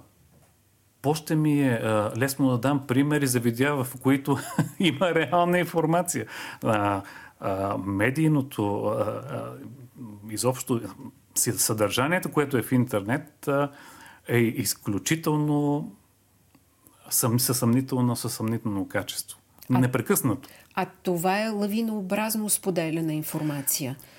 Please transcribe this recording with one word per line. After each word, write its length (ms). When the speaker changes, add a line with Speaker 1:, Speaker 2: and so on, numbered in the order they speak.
Speaker 1:
по-ще 340
ми 320
е, 60
а, 440
лесно 320
да 80
дам 300
примери 400
за 120
видеа, 440
в 40
които 340
<laughs> 200
има 360
реална 440
информация. 680
А, 380
а, 380
медийното, 1080
а, 160
а, 520
изобщо 520
си-, 160
съдържанието, 800
което 260
е 40
в 100
интернет, 760
а, 240
е 100
изключително 1500
съм-, 300
със 200
съмнително, 560
със 180
съмнително 540
качество. 520
Speaker 2:
А, 60
Speaker 1:
Непрекъснато. 720
Speaker 2:
а 100
това 380
е 80
лавинообразно 1000
споделяна 640
информация. 800